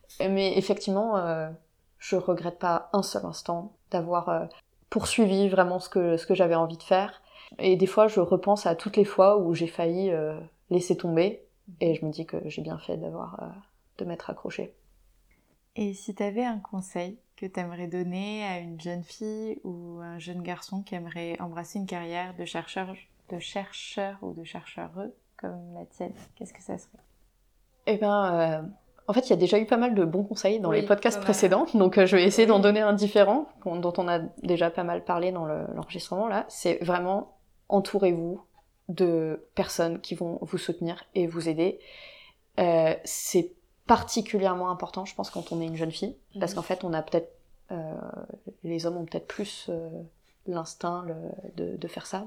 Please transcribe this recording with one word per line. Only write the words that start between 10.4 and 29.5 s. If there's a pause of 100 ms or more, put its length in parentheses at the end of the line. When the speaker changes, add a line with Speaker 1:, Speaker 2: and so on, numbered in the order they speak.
Speaker 1:
laisser
tomber. (380)
Et
je
me
dis
que
j'ai
bien
fait
d'avoir,
euh, (500)
de
m'être
accrochée. (1000)
Speaker 2:
Et
si
t'avais
un
conseil (180)
que
t'aimerais
donner
à
une
jeune
fille
ou
un
jeune
garçon
qui
aimerait
embrasser
une
carrière
de
chercheur, (360)
de
chercheur
ou
de
chercheureux (220)
comme
la
tienne, (220)
qu'est-ce
que
ça
serait ? (840)
Speaker 1:
Eh
ben,
euh, (460)
en
fait,
il
y
a
déjà